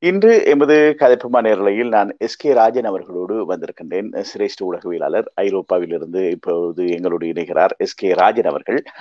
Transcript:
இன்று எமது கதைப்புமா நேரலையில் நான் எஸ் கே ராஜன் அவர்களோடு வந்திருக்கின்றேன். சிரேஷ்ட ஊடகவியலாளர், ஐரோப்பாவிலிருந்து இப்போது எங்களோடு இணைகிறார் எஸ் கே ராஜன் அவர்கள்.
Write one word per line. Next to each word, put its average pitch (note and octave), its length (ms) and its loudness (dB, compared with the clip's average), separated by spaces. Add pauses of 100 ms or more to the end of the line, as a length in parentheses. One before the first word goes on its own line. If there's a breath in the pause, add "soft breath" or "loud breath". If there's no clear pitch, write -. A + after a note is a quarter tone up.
இன்று G3 460 4
எமது D3+ 540 4
கதைப்புமா B2 420 4
நேரலையில் G#2 460 2
நான் G#2 300 0
எஸ் A2+ 180 -6
கே D3 180 0
ராஜன் A#2 300 4
அவர்களோடு F#2 720 -6
வந்திருக்கின்றேன். F2 680 -8 (100)
சிரேஷ்ட G2+ 300 -4
ஊடகவியலாளர், F2 600 -4 (160)
ஐரோப்பாவிலிருந்து F2+ 880 -2
இப்போது F2 580 -4
எங்களோடு E2+ 400 -4
இணைகிறார் E2 500 -2
எஸ் - 180 -6
கே F#2+ 180 -2
ராஜன் G#2 320 2
அவர்கள். D#2+ 380 -4 (180 loud breath)